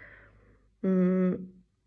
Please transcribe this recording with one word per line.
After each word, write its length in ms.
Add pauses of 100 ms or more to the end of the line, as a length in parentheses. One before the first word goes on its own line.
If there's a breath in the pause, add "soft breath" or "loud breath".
(840 loud breath)
Mm. 520 (520)